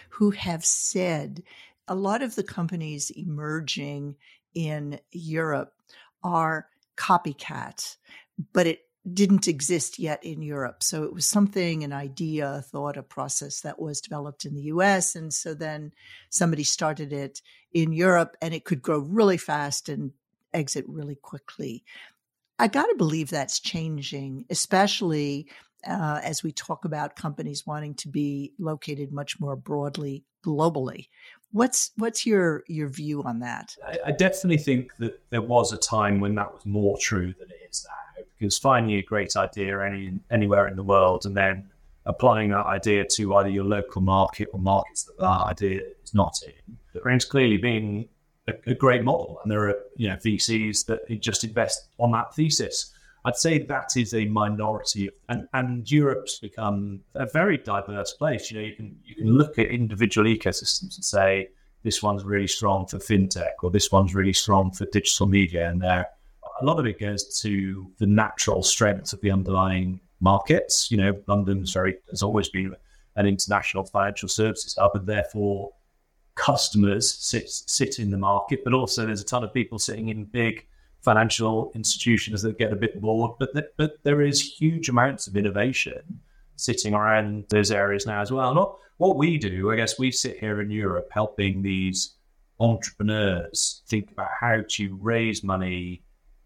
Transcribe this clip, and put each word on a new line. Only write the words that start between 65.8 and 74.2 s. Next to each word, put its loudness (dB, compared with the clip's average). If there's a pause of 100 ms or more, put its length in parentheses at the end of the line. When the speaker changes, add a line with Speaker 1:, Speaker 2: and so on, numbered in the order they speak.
Speaker 2:
a -2
lot 4
of 0
it -4
goes -4
to -2
the 4
natural 4
strength 2
of -10
the 2
underlying 2 (200)
markets. 4
You 2
know, 2
London's 0
very, 0 (120)
has -4
always 0
been -4 (420)
an 4
international 0
financial -2